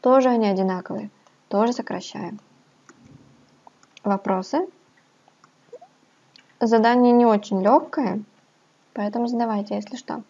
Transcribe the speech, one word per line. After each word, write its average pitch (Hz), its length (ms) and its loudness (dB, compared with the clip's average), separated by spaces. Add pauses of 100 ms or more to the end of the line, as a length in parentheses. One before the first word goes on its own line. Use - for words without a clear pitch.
Тоже 254 300 4
они 233 160 2
одинаковые. 190 640 -4 (380)
Тоже 220 240 0
сокращаем. 208 680 -10 (1700)
Вопросы? 196 640 -2 (1900)
Задание 233 520 4
не 240 120 6
очень 208 380 2
лёгкое, 226 580 0 (720)
поэтому 208 360 -4
задавайте, 220 480 -4
если 208 200 -10
что. - 340 -12